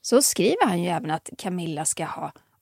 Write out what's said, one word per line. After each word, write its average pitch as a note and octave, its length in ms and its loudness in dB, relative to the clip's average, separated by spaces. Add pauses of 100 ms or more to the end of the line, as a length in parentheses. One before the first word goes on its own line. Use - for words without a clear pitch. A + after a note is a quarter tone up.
så B3 200 4
skriver D4 460 2
han F3 160 0
ju F3 60 0
även D#3 220 -2
att - 260 -4
Camilla E3 480 -4
ska - 200 -4
ha D#3+ 260 -8 (300)